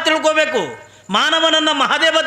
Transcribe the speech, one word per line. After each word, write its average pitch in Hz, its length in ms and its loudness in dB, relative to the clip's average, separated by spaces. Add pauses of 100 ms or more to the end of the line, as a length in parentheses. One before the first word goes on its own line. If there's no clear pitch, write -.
ತಿಳ್ಕೋಬೇಕು, 302 840 -2 (220)
ಮಾನವನನ್ನ 311 600 0
ಮಹಾದೇವ 302 460 0 (100)